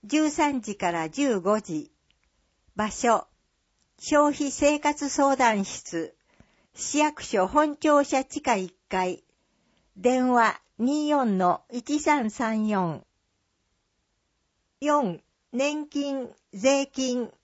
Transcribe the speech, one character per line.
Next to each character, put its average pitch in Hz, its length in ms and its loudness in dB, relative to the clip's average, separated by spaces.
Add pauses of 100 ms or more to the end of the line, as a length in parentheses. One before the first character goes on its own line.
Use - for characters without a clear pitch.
十 302 240 2
三 285 320 0
時 208 160 -10
か 175 140 -2
ら 160 180 -4
十 247 300 0
五 202 200 0
時。 156 320 -8 (840)
場 214 140 -2
所、 220 380 0 (720)
消 294 300 4
費 285 200 -2
生 294 300 2
活 294 300 -2
相 277 260 2
談 220 300 2
室。 - 500 -10 (580)
市 - 260 -4
役 302 220 0
所 196 260 0
本 294 280 2
庁 294 300 4
舎 269 180 -2
地 - 180 -10
下 240 140 0
一 185 180 -6 (140)
階。 185 360 -4 (760)
電 254 340 2
話 233 300 2 (200)
二 294 280 0
四 247 280 2
の 180 320 0
一 247 300 -4
三 285 320 0
三 220 380 -2
四。 180 360 -2 (1700)
四、 285 420 0 (300)
年 294 380 -4
金、 277 400 -6 (240)
税 269 340 2
金。 247 460 -4 (100)